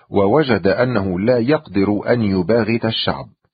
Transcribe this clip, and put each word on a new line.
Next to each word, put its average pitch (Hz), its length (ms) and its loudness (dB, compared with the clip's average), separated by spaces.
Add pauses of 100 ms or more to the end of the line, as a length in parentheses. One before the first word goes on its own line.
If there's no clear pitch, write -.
(100)
ووجد 104 560 2
أنه 98 540 0
لا 120 180 2
يقدر 104 760 0
أن 123 100 0
يباغت 104 640 0
الشعب، 92 420 -4 (280)